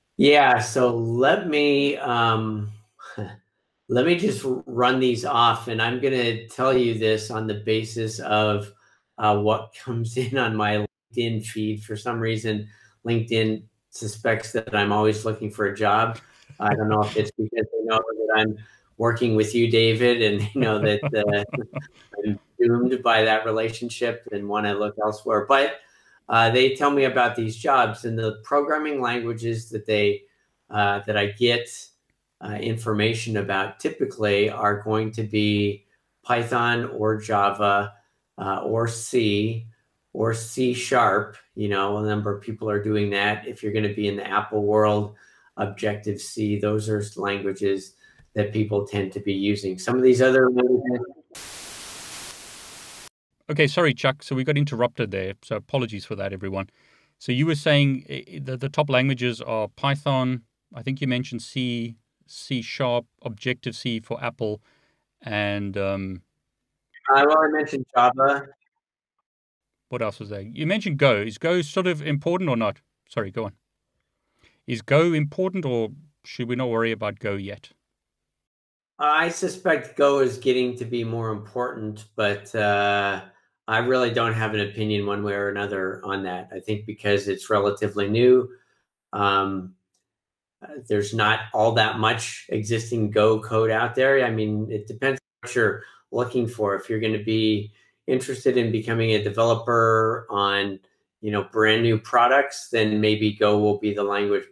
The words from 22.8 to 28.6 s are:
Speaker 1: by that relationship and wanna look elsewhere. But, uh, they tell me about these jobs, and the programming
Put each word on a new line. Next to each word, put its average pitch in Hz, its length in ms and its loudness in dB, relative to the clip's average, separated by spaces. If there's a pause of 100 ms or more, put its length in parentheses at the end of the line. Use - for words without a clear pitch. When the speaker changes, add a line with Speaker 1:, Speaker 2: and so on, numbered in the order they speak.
Speaker 1:
by 113 220 4
that 110 220 2
relationship 117 880 -4
and 101 160 -6
wanna 104 240 0
look 104 280 -2
elsewhere. 107 460 0
But, 139 320 2 (480)
uh, 117 240 4
they 135 240 4
tell 143 160 2
me 143 140 4
about 123 300 2
these 113 220 -4
jobs, 123 480 0
and 113 120 -4
the 110 260 -4
programming 147 580 0